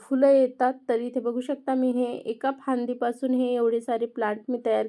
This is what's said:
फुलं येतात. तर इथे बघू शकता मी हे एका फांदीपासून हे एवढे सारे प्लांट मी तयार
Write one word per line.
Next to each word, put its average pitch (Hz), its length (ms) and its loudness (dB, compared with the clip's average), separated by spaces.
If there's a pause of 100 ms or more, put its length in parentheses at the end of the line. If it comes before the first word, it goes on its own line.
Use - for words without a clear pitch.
फुलं 269 280 2
येतात. 254 460 4 (140)
तर 233 120 0
इथे 240 200 -4
बघू 240 200 -2
शकता 262 340 -4
मी 254 160 2
हे 247 140 0
एका 240 460 -4 (160)
फांदीपासून 247 640 -2
हे 247 240 0
एवढे 233 260 2
सारे 233 260 -2
प्लांट 214 320 -4 (100)
मी 240 180 -4
तयार 220 220 2